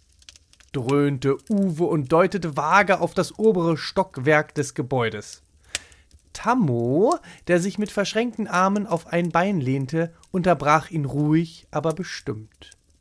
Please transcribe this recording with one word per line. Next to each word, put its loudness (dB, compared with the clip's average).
dröhnte 0
Uwe 0
und 0
deutete 2
vage 4
auf -2
das -2
obere 2
Stockwerk 0
des -4
Gebäudes. -4
Tammo, 2
der 4
sich -4
mit -4
verschränkten -4
Armen 0
auf -4
ein -2
Bein 0
lehnte, -2
unterbrach 2
ihn -2
ruhig, 0
aber -4
bestimmt. -12